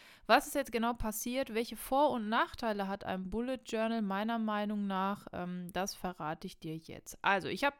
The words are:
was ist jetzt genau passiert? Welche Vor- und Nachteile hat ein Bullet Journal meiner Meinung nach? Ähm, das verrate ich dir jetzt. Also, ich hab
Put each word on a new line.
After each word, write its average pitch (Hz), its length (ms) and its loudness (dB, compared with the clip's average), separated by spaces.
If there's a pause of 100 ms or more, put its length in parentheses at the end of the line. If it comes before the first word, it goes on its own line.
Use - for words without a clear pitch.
(260)
was 247 220 8
ist - 80 -4
jetzt 277 160 0
genau 233 220 2
passiert? 240 600 -2
Welche 233 220 -2
Vor- 277 340 4
und 220 180 -2
Nachteile 220 600 0
hat 196 160 -4
ein 185 260 -4
Bullet 247 340 -2
Journal 226 380 0
meiner 208 380 0
Meinung 208 480 0
nach? 196 440 -2
Ähm, 180 400 -6
das 185 220 -2
verrate 165 540 -6
ich - 100 -16
dir 160 180 -6
jetzt. - 460 -14
Also, 190 240 4
ich - 160 -2
hab 277 180 4